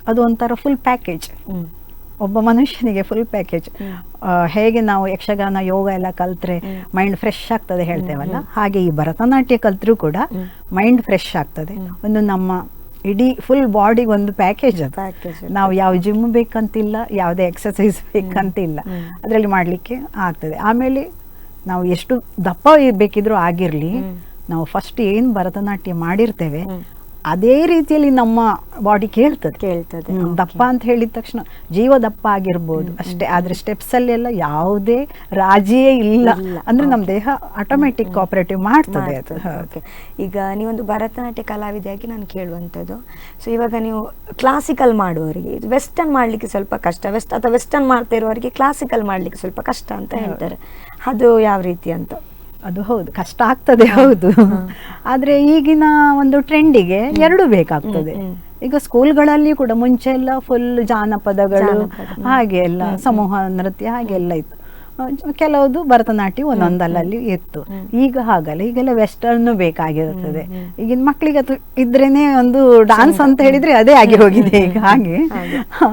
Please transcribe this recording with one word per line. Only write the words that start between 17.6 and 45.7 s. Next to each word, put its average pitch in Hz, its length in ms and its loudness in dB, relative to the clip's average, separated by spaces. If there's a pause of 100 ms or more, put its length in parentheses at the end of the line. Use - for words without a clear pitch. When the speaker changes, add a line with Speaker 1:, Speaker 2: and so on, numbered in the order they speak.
Speaker 2:
ಹ್ಮ್. - 220 -4
Speaker 1:
ಬೇಕಂತಿಲ್ಲ, 185 600 -4
Speaker 2:
ಹ್ಮ್. 175 420 -12
Speaker 1:
ಅದ್ರಲ್ಲಿ 220 220 0
ಮಾಡ್ಲಿಕ್ಕೆ 185 480 -2 (200)
ಆಗ್ತದೆ. 165 400 -6
ಆಮೇಲೆ 262 560 -2 (560)
ನಾವು 180 180 -4
ಎಷ್ಟು 180 380 -2 (220)
ದಪ್ಪ 185 240 2 (100)
ಇರ್ಬೇಕಿದ್ರೂ 208 560 2
ಆಗಿರ್ಲಿ, 170 600 -2
Speaker 2:
ಹ್ಮ್. 190 200 -8 (320)
Speaker 1:
ನಾವು 165 160 -4
ಫಸ್ಟ್ - 360 -6
ಏನ್ 220 320 0
ಭರತನಾಟ್ಯ 190 600 -4
ಮಾಡಿರ್ತೇವೆ 170 680 -2
Speaker 2:
ಹ್ಮ್. 185 220 -10 (420)
Speaker 1:
ಅದೇ 247 400 2
ರೀತಿಯಲ್ಲಿ 302 440 2
ನಮ್ಮ 226 520 2 (220)
ಬಾಡಿ 208 240 2
ಕೇಳ್ತದೆ. 226 520 0
Speaker 2:
ಕೇಳ್ತದೆ. 170 540 -6
Speaker 1:
ಹ್ಮ್, 185 120 -2
Speaker 2:
ಓಕೆ. 170 120 -2
Speaker 1:
ದಪ್ಪ 180 260 0
ಅಂತ 247 200 0
ಹೇಳಿದ 233 300 0
ತಕ್ಷಣ - 260 -10 (320)
ಜೀವ 233 260 4
ದಪ್ಪ 220 300 -2
ಆಗಿರ್ಬೋದು 180 600 -2
Speaker 2:
ಹ್ಮ್, 170 100 -12
Speaker 1:
ಅಷ್ಟೇ, 175 280 -6
Speaker 2:
ಹ್ಮ್. 156 100 0
Speaker 1:
ಆದ್ರೆ 180 180 -2
ಸ್ಟೆಪ್ಸ್ - 420 -6
ಅಲ್ಲೆಲ್ಲ 240 340 0
ಯಾವುದೇ 196 760 0 (260)
ರಾಜಿಯೇ 202 640 4
ಇಲ್ಲ. 226 400 4
Speaker 2:
ಇಲ್ಲ. 185 200 -8 (100)
Speaker 1:
ಅಂದ್ರೆ 269 200 2
ನಮ್ಮ 233 160 2
Speaker 2:
ಓಕೆ. 185 100 -2
Speaker 1:
ದೇಹ 208 160 -2 (280)
ಆಟೋಮ್ಯಾಟಿಕ್ 269 420 0
Speaker 2:
ಹ್ಮ್, 214 80 -4
ಹ್ಮ್. 185 80 -12
Speaker 1:
ಕೋಆಪರೇಟಿವ್ 190 460 -2
ಮಾಡ್ತದೆ 208 380 2
ಅದು. 185 120 -4
Speaker 2:
ಮಾಡ್ತದೆ. 160 380 -10
Speaker 1:
ಹೌದು. 147 140 -8
Speaker 2:
ಓಕೆ. 160 200 -14 (400)
ಈಗ 196 140 -8 (180)
ನೀವೊಂದು 220 280 -6
ಭರತನಾಟ್ಯ 220 600 -8
ಕಲಾವಿದೆಯಾಗಿ 208 640 -10
ನಾನು 220 180 -12
ಕೇಳುವಂಥದ್ದು, 175 800 -12 (400)
so 233 80 -6
ಇವಾಗ 226 260 -2
ನೀವು 220 320 -6 (220)
ಕ್ಲಾಸಿಕಲ್ 262 600 0
ಮಾಡುವವರಿಗೆ 175 560 -4
ಇದು - 200 -8
ವೆಸ್ಟರ್ನ್ 285 440 -2